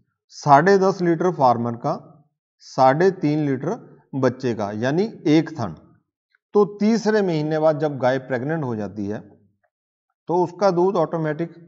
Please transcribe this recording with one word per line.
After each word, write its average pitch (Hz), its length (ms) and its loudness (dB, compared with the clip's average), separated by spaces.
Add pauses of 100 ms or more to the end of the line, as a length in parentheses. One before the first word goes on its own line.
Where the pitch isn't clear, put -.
(280)
साढ़े 151 500 4
दस 190 240 0
लीटर 170 280 0
फार्मर 120 460 0
का, - 500 -8 (320)
साढ़े 143 540 2
तीन 151 340 -2
लीटर 143 320 -4 (360)
बच्चे 127 400 0
का 101 200 -6
यानी 143 340 -2 (180)
एक 156 240 2
थन। 98 240 -8 (800)
तो 208 100 4 (160)
तीसरे 214 420 2
महीने 156 360 -2
बाद 156 200 2
जब 147 200 -4
गाय 127 200 0
प्रेग्नेंट 135 460 -6
हो 120 120 -4
जाती 101 300 -8
है 107 160 -8 (1040)
तो 175 160 0
उसका 190 260 0
दूध 180 260 0
ऑटोमेटिक 160 580 -4 (140)